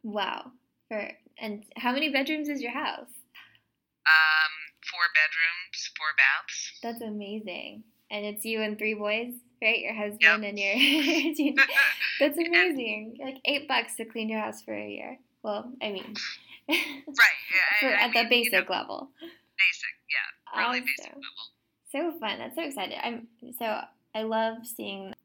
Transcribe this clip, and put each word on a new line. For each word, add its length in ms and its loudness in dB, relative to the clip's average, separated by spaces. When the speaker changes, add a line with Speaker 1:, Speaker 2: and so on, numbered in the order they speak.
Speaker 1:
Wow! 560 -4
For, 240 -6
and 240 -8
how 160 0
many 160 0
bedrooms 400 0
is 160 -4
your 80 -6
house? 400 -6
Speaker 2:
Um, 440 8
four 240 -2
bedrooms, 800 0
four 240 -2
baths. 640 2
Speaker 1:
That's 240 -6
amazing. 800 -8
And 160 -6
it's 200 -6
you 180 -2
and 160 -2
three 160 0
boys, 380 -2
right? 200 2
Your 140 -6
husband 280 -4
Speaker 2:
Yep. 220 8
Speaker 1:
and 140 -6
your 180 0
<laughs> 800 2
Speaker 2:
<laughs> 240 -2
Speaker 1:
That's 180 4
Speaker 2:
And 80 0
Speaker 1:
amazing. 760 0
Like, 240 -8
eight 220 0
bucks 300 0
to 80 -6
clean 240 -6
your 120 -2
house 220 -6
for 120 -8
a 140 -8
year. 300 -12
Well, 300 -6
I 80 -4
mean, 240 -10
<laughs> 240 -20
Speaker 2:
Right, 80 2
yeah, 80 2
I, 80 4
Speaker 1:
for, 60 4
Speaker 2:
I 180 4
Speaker 1:
at 80 0
the 120 4
Speaker 2:
mean, 200 4
you 60 2
know, 100 4
Speaker 1:
basic 100 -4
level. 400 -4
Speaker 2:
basic, 360 0
yeah, 580 -6
really 140 -2
basic 180 -6
Speaker 1:
Awesome. 60 -18
Speaker 2:
level. 920 -10
Speaker 1:
So 60 -12
fun. 180 -4
That's 160 -10
so 80 -4
exciting. 400 -8
I'm, 240 -6
so 220 -4
I 80 -4
love 440 0
seeing 460 -10